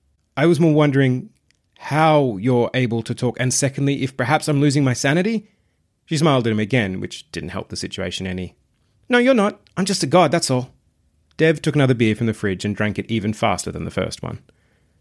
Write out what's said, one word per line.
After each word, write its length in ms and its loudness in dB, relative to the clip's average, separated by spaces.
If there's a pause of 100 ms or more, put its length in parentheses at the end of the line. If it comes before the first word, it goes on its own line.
(360)
I 100 2
was 140 4
more 140 4
wondering 560 2 (480)
how 600 2
you're 360 2
able 300 -2
to 100 -6
talk, 260 -4
and 140 0
secondly, 500 -2
if 140 -6
perhaps 300 0
I'm 140 0
losing 220 2
my 100 2
sanity?" 560 -2 (560)
She 120 -4
smiled 300 2
at 40 2
him 80 0
again, 400 -2
which 320 -12
didn't 180 -10
help 200 -10
the 60 -12
situation 500 -8
any. 300 -8 (520)
"No, 120 2
you're 140 4
not. 280 0 (160)
I'm 80 -2
just 180 -2
a 40 0
god, 240 4
that's 180 -2
all." 240 -4 (640)
Dev 240 2
took 140 -2
another 180 4
beer 220 2
from 120 -2
the 60 0
fridge 320 -4
and 100 -2
drank 220 -2
it 120 -6
even 240 -2
faster 380 -2
than 140 -8
the 60 -8
first 300 -6
one. 180 -10 (600)